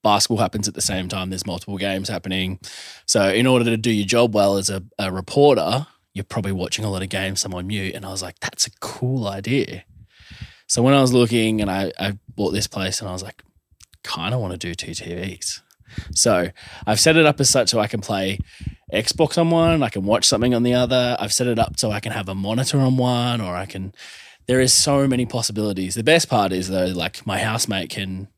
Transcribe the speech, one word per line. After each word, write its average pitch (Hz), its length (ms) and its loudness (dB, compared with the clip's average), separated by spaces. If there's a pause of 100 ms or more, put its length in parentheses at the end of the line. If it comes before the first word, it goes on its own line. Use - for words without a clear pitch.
Basketball 104 360 4
happens 104 280 -2
at 101 60 -6
the - 80 -8
same 92 260 -4
time. 92 220 -6
There's 92 160 -8
multiple 95 320 -8
games 98 320 -4
happening. 92 500 -4 (460)
So 98 240 4
in 113 160 4
order 123 200 6
to 113 120 2
do 113 140 0
your 104 160 2
job 117 260 4
well 101 240 4
as 95 100 -2
a, 95 140 -4 (160)
a 95 140 -4
reporter, 113 760 4 (300)
you're 98 80 -6
probably 98 300 -4
watching 92 300 -4
a 107 60 -2
lot 95 140 -4
of 95 60 -8
games, 95 300 -4
some 95 140 -6
on 90 140 -6
mute. 98 260 -4
And 90 100 -12
I 92 60 -10
was 95 140 -8
like, 87 160 -14
"That's - 260 -4
a - 140 -12
cool 127 480 -4
idea." 98 560 -4 (840)
So - 160 0
when 135 140 6
I 135 60 6
was 127 120 4
looking 113 480 4
and 101 80 0
I, 95 300 -4
I 98 180 -4 (180)
bought 98 140 0
this 98 160 -2
place 95 340 -6
and 107 80 -10
I 90 60 -8
was 90 80 -8
like, - 220 -18 (600)
"Kinda 101 360 -4
wanna 90 180 -4
do 87 160 -8
two - 220 -10
T 90 180 -10
Vs." 90 480 -8 (540)
So 90 340 2 (380)
I've 107 120 2
set 160 160 6
it 160 120 6
up 147 120 2
as 131 120 2
such 120 180 2
so 117 100 2
I 104 60 2
can 104 160 -4
play 95 380 -2 (520)
Xbox - 460 0
on 165 140 2
one, 165 320 4
I 113 60 0
can 98 140 -4
watch 101 220 2
something 123 300 2
on 120 80 2
the 123 100 4
other. 123 460 2
I've 101 120 -4
set 123 140 0
it 117 140 0
up - 180 0
so 110 140 0
I 104 80 -4
can 107 120 -8
have 104 160 -6
a 98 80 -6
monitor 117 440 0
on 131 180 4
one, 123 420 0
or 90 160 -6
I 95 120 -6
can, 95 260 -10 (540)
there 127 120 4
is 127 140 4
so 139 340 4
many 123 200 2
possibilities. 104 680 -2
The 113 100 -4
best 165 240 6
part 101 240 2
is 92 180 -2
though, 92 180 0
like, 87 400 -4
my 95 100 -2
housemate 110 540 -2
can 95 360 -8 (100)